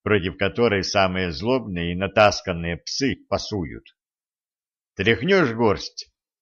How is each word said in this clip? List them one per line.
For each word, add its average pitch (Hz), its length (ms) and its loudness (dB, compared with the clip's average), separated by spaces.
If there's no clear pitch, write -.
против 95 340 0
которой 101 480 2
самые 92 480 0
злобные 92 600 -4
и 87 40 -6
натасканные 92 800 2
псы - 400 -4
пасуют. 87 580 -6
Тряхнешь 117 600 2
горсть 110 580 -2